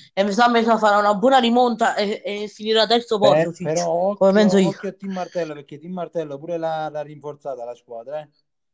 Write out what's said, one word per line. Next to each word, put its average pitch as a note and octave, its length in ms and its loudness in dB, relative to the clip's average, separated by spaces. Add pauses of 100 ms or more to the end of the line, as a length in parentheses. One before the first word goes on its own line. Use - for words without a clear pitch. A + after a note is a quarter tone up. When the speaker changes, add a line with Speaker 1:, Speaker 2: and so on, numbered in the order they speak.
(120)
Speaker 1:
E F#3+ 100 0
mi G3+ 100 0
sa, A#3+ 160 4
mi A#3 140 2
sa A3 160 2
farà G#3 200 4
una G#3 160 2
buona B3 240 4
rimonta A#3 580 2
e, G#3 280 -4
e G3+ 240 -8
finirà G#3+ 380 0
terzo A#3 320 0
Speaker 2:
Per-, G3+ 120 6 (160)
Speaker 1:
posto, E3+ 60 -8
sì. F3 120 -12
Speaker 2:
però E3+ 500 -2
Speaker 1:
Come G3 160 4
Speaker 2:
occhio, - 20 2
Speaker 1:
penso G3+ 260 4
io. F#3+ 100 4
Speaker 2:
occhio - 220 -6
a - 20 -14
Team G3 200 -12
Martello, F3 420 -6
perché D3 240 -18
Team E3 140 -14
Martello D#3+ 460 -8
pure E3 180 -8
l'ha, D#3+ 320 -4
l'ha D3+ 140 -8
rinforzata C#3+ 600 -12
la A#2+ 100 -12
squadra, A#2+ 460 -14
eh. D3 80 -18 (460)